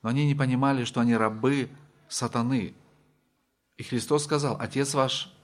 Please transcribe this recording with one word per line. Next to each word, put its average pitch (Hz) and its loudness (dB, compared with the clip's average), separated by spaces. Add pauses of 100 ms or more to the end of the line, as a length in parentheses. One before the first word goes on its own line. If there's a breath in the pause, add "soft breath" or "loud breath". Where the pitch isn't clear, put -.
Но 110 -4
они 143 2
не 143 2
понимали, 135 2
что 120 -4
они 120 4
рабы 113 2 (400)
сатаны. 120 -2 (1000)
И 113 -14
Христос 147 -2
сказал: 143 0
«Отец 139 -4
ваш 135 -2 (100)